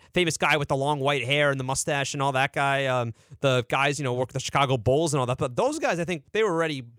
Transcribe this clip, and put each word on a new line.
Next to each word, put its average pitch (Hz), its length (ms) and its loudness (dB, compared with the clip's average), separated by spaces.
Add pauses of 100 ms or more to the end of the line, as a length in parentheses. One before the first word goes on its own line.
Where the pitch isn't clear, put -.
(140)
famous 175 240 0
guy 156 180 2
with 143 140 -2
the 143 80 0
long 143 240 0
white 139 240 0
hair 143 260 2
and 135 80 -2
the 131 60 -6
mustache 139 480 -2
and 143 100 -4
all 139 80 2
that 131 220 0
guy, 139 320 0
um, 123 280 0 (280)
the 127 260 2
guys, 143 320 0
you 143 60 -4
know, 123 80 -2
work 127 180 -2
the 135 80 -6
Chicago 135 380 2
Bulls 135 360 2
and 147 60 2
all 123 60 0
that. 123 120 -2
But 123 200 -4
those 277 200 2
guys, 247 220 -2
I 170 60 -4
think 160 260 -6
they 214 100 0
were 214 100 2
already 160 320 -2 (160)